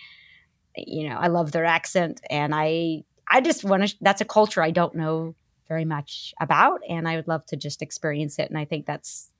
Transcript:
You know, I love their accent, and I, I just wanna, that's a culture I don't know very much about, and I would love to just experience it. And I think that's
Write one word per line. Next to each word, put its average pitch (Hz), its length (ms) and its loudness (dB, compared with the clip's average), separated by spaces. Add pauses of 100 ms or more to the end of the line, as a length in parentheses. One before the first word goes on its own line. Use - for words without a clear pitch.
(760)
You 151 320 -8
know, 120 80 -8
I 175 100 2
love 170 240 0
their 165 140 0
accent, 165 640 0
and 147 260 0
I, 160 480 0 (260)
I 254 120 6
just 311 240 0
wanna, 196 220 4 (140)
that's 202 200 4
a 208 40 -4
culture 214 360 4
I 160 100 2
don't 170 240 0
know 160 400 -2 (340)
very 160 160 -2
much - 540 -6
about, 165 500 4
and 165 180 -4
I 165 100 -2
would 160 100 -8
love 160 200 -2
to - 100 -6
just 143 240 -8
experience 147 580 -4
it. 156 100 -4
And 156 100 -6
I 151 60 -4
think 147 200 -6
that's - 440 -8 (100)